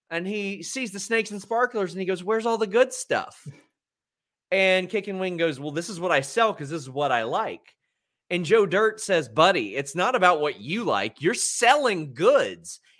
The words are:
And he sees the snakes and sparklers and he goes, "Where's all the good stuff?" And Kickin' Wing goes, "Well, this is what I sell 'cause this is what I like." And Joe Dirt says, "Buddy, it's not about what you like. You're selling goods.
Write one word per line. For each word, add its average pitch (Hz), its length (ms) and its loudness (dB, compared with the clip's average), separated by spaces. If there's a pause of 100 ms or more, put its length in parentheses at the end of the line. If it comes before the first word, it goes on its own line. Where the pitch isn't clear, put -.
(100)
And 170 160 -6
he 202 360 -6
sees 247 300 -8
the 196 80 -10
snakes 220 320 -2
and 202 100 -10
sparklers 226 500 -2
and 180 80 -8
he 185 60 -6
goes, 185 160 -2
"Where's 220 240 0
all 226 120 0
the 220 80 0
good 240 260 4
stuff?" - 560 -6 (1040)
And 185 380 2
Kickin' 196 300 -6
Wing 185 200 -4
goes, 160 200 0
"Well, 147 140 -8
this 165 160 -6
is 196 100 -10
what 175 140 -2
I 143 80 4
sell 220 340 0
'cause 139 160 -12
this 160 120 -8
is 131 80 -14
what 139 200 -2
I 120 140 2
like." 143 500 -6 (560)
And 175 160 -2
Joe 214 180 6
Dirt 214 380 0
says, 165 260 0
"Buddy, 120 480 4
it's 139 180 -6
not 190 200 0
about 180 260 4
what 147 180 -2
you 165 260 -6
like. 110 360 -2
You're 160 140 0
selling 226 800 2
goods. 139 640 2 (200)